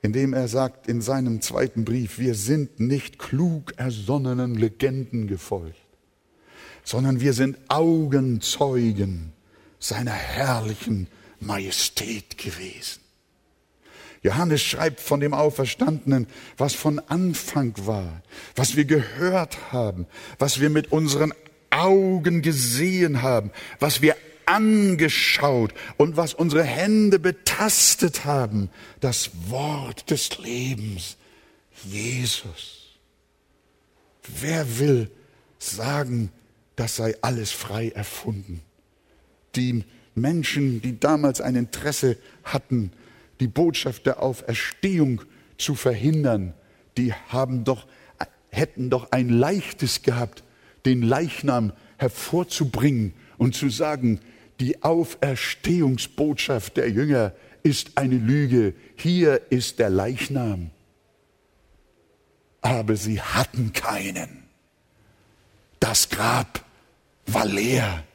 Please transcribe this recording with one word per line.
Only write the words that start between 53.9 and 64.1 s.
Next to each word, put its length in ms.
die 240
Auferstehungsbotschaft 1900
der 140
Jünger 420
ist 340
eine 200
Lüge, 580
hier 460
ist 280
der 100
Leichnam. 800
Aber 340
sie 240
hatten 540
keinen. 680